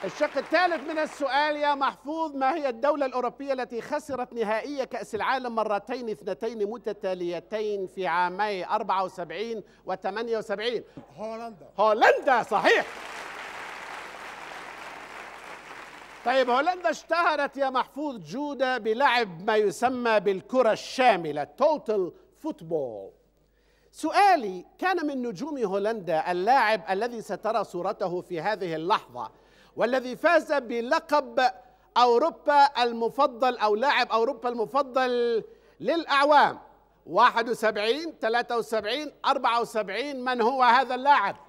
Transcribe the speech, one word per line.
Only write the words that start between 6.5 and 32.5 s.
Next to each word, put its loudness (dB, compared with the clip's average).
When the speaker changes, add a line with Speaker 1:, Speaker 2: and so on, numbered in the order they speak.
Speaker 1:
متتاليتين -6
في -6
عامي 0
أربعة -2
وسبعين -8
وثمانية -4
وسبعين؟ -4
Speaker 2:
هولندا. -12
Speaker 1:
هولندا، 6
صحيح. 4
طيب، 4
هولندا 2
اشتهرت 0
يا 0
محفوظ -4
جودة -4
بلعب 0
ما 2
يسمى 2
بالكرة 2
الشاملة، 2
توتال 0
Football. -8
سؤالي، 2
كان 0
من -4
نجوم -6
هولندا -2
اللاعب 2
الذي -2
سترى -4
صورته -4
في -8
هذه -2
اللحظة -2
والذي 0
فاز 2
بلقب 0
أوروبا 4